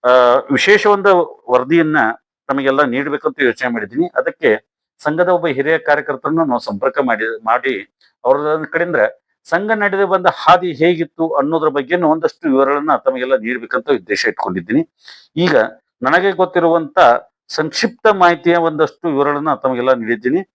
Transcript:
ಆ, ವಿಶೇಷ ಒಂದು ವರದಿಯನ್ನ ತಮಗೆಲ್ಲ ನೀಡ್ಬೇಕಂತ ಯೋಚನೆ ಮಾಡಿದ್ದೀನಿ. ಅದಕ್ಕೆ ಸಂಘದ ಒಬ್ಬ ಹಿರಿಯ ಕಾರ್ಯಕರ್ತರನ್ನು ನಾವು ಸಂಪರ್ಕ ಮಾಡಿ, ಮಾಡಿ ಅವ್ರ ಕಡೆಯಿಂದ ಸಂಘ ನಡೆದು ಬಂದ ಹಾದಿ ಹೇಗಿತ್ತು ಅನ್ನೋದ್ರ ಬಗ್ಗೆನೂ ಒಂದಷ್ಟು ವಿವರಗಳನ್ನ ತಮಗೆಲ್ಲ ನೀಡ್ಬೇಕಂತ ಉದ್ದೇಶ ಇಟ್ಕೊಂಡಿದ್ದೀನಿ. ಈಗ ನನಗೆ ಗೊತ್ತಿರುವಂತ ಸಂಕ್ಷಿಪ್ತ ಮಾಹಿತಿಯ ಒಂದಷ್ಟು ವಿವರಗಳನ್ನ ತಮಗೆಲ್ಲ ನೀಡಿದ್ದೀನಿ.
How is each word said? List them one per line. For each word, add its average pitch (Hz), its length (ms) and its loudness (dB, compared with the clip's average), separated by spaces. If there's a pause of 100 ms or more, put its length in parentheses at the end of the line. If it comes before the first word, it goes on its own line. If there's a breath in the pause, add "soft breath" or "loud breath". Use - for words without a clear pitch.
ಆ, 123 60 4 (400)
ವಿಶೇಷ 202 360 4
ಒಂದು 196 640 2
ವರದಿಯನ್ನ 156 460 2 (520)
ತಮಗೆಲ್ಲ 135 340 0
ನೀಡ್ಬೇಕಂತ 143 600 -4
ಯೋಚನೆ 123 260 -2
ಮಾಡಿದ್ದೀನಿ. 117 380 -4
ಅದಕ್ಕೆ 143 440 -2 (480)
ಸಂಘದ 165 300 -2
ಒಬ್ಬ 170 180 0
ಹಿರಿಯ 147 320 -2
ಕಾರ್ಯಕರ್ತರನ್ನು 151 680 -2
ನಾವು 123 160 -2
ಸಂಪರ್ಕ 113 380 -4
ಮಾಡಿ, 113 460 -4
ಮಾಡಿ 117 500 -4 (300)
ಅವ್ರ 151 400 0
ಕಡೆಯಿಂದ 170 320 -4 (480)
ಸಂಘ 196 260 -4
ನಡೆದು 202 360 0
ಬಂದ 185 280 0
ಹಾದಿ 175 380 2
ಹೇಗಿತ್ತು 165 560 -2
ಅನ್ನೋದ್ರ 156 400 -2
ಬಗ್ಗೆನೂ 147 400 -2
ಒಂದಷ್ಟು 160 400 -2
ವಿವರಗಳನ್ನ 139 480 2
ತಮಗೆಲ್ಲ 131 400 -2
ನೀಡ್ಬೇಕಂತ 120 540 -6
ಉದ್ದೇಶ 104 360 -4
ಇಟ್ಕೊಂಡಿದ್ದೀನಿ. 98 640 -4 (480 loud breath)
ಈಗ 165 200 0 (460)
ನನಗೆ 180 300 2
ಗೊತ್ತಿರುವಂತ 170 680 0 (500)
ಸಂಕ್ಷಿಪ್ತ - 580 -4
ಮಾಹಿತಿಯ 175 500 2
ಒಂದಷ್ಟು 160 520 -2
ವಿವರಗಳನ್ನ 143 460 0
ತಮಗೆಲ್ಲ 131 380 -2
ನೀಡಿದ್ದೀನಿ. 120 480 -2 (140)